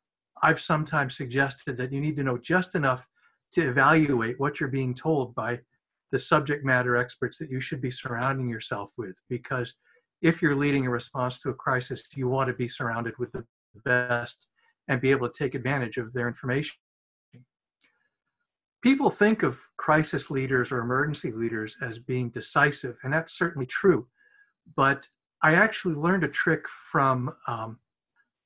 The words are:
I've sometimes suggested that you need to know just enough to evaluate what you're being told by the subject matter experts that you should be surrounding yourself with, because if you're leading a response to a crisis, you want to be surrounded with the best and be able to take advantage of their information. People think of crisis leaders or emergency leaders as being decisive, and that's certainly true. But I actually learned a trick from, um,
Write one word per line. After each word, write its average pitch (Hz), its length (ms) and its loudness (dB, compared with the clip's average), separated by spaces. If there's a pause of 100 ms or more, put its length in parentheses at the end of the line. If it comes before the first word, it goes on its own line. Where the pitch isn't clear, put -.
(400)
I've 156 200 4
sometimes 151 560 0
suggested 131 640 -2
that 127 120 -4
you 139 100 -4
need 147 160 -2
to 143 60 -2
know 127 160 0
just 180 380 0
enough 131 320 0 (460)
to 160 140 2
evaluate 135 680 4
what 143 220 -2
you're 143 80 -2
being 127 260 -2
told 131 400 -2
by 120 280 -6 (500)
the 127 60 2
subject 147 460 0
matter 123 320 2
experts 123 420 -4
that 127 120 -10
you 131 100 -4
should 131 200 -6
be 127 100 -4
surrounding 127 580 -4
yourself 107 480 -8
with, 98 220 -10 (100)
because 123 460 -6 (480)
if 165 180 4
you're 147 160 4
leading 139 300 2
a 123 40 -2
response 123 480 -4
to 135 120 -6
a 120 40 -4
crisis, 127 600 -4
you 131 100 -2
want 131 220 0
to 120 60 -2
be 123 120 -4
surrounded 117 520 -4
with 123 140 -6
the 117 120 -10 (400)
best 123 640 0 (400)
and 131 100 0
be 131 120 2
able 123 180 2
to - 100 -16
take 147 160 -4
advantage 127 440 -2
of 113 160 -6
their 120 120 -2
information. 135 480 -4 (2000)
People 262 280 6
think 214 320 4
of 131 180 0 (160)
crisis 156 540 2
leaders 131 420 0
or 123 60 -2
emergency 131 540 -2
leaders 113 500 -4
as 117 160 -8
being 123 320 -4
decisive, 139 720 0
and 131 100 -4
that's - 240 -2
certainly 165 300 -2
true. - 420 2 (640)
But 135 320 2 (360)
I 156 120 6
actually 190 420 2
learned 170 280 2
a 143 40 2
trick - 380 0
from, 131 640 0 (160)
um, 113 320 -6 (680)